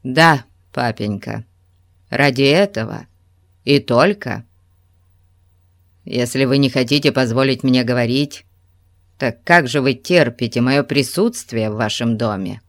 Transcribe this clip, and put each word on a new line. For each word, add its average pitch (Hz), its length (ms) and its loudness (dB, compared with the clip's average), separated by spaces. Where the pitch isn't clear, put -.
«Да, 143 400 4
папенька, 110 720 -6
ради 135 320 0
этого 143 640 0
и 139 160 2
только. 127 640 0
Если 123 400 -2
вы 135 140 2
не 139 120 2
хотите 139 400 2
позволить 131 540 0
мне 127 200 2
говорить, 123 600 -2
так 120 260 -4
как 170 220 4
же 127 140 -2
вы 131 140 0
терпите 120 680 0
мое 135 240 2
присутствие 139 840 -2
в 107 60 -8
вашем 117 400 -2
доме?» 101 520 -4